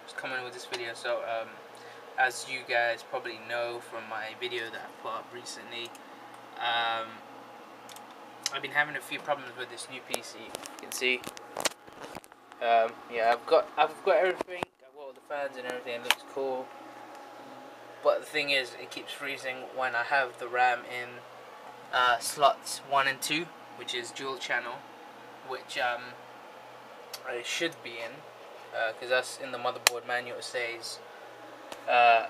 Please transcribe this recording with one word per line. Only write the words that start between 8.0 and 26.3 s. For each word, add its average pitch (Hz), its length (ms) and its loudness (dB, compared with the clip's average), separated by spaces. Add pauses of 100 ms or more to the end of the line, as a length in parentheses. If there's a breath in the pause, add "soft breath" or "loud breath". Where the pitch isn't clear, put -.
I've - 80 -2
been 135 80 -4
having 147 260 2
a 131 60 -4
few 147 180 -6
problems 135 380 -2
with 123 140 -6
this 120 200 -10
new 127 100 -8
P 123 200 0
C. - 180 -12
You 113 120 -12 (280)
can - 120 -10
see, 127 300 4 (1400)
um, 117 320 6 (180)
yeah, 117 220 4
I've 120 140 -2
got, 160 280 6
I've 156 300 2
got 175 120 8
everything. 180 440 2 (240)
I've 135 100 -20
got 147 80 -12
all 135 100 -10
the - 140 -20
fans 139 300 -2
and 127 80 -8
everything. 123 300 -4
It 120 80 -4
looks 120 280 4
cool. 131 360 -2 (1400)
But 147 160 8
the - 80 -10
thing 143 240 2
is, 131 280 2
it - 120 -10
keeps - 200 -8
freezing 135 440 -4 (200)
when 127 200 0
I 117 80 4
have 131 340 4
the 123 100 -6
ram 123 380 6
in, 123 240 -6 (840)
uh, 123 280 8
slots - 680 4
one 139 200 8
and 131 120 2
two, 156 280 2 (300)
which 123 180 -4
is 117 160 -2
dual 135 260 -4
channel, 123 380 0 (720)
which, 131 320 -6
um, 123 340 2 (1160)